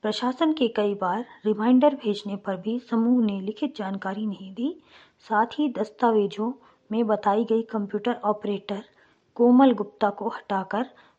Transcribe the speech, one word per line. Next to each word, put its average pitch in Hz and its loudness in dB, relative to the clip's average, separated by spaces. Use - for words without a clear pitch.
प्रशासन 254 -2
के 269 0
कई 208 0
बार 196 -4
रिमाइंडर 247 4
भेजने 202 -6
पर 196 -6
भी 220 -4
समूह 240 2
ने 202 -2
लिखित 214 -6
जानकारी 196 -6
नहीं 190 -10
दी। 254 -6
साथ 220 2
ही 294 0
दस्तावेजों 220 0
में 226 0
बताई 208 2
गई 226 0
कंप्यूटर 208 -4
ऑपरेटर 202 -4
कोमल 247 8
गुप्ता 208 -2
को 202 -6
हटाकर 196 -4